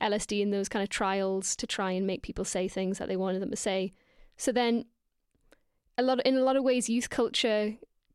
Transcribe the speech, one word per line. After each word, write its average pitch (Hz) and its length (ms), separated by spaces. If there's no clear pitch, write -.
L 208 120
S 214 120
D 208 160
in 202 100
those 196 180
kind 202 140
of 202 60
trials 190 680
to - 120
try 190 240
and 185 140
make 190 160
people - 240
say 185 220
things 190 300
that - 100
they 190 100
wanted 185 240
them - 80
to 208 60
say. 190 380
So - 140
then 233 340
a 247 60
lot, 254 220
in 262 120
a 254 60
lot 262 120
of 269 80
ways, 247 260
youth 233 200
culture 214 640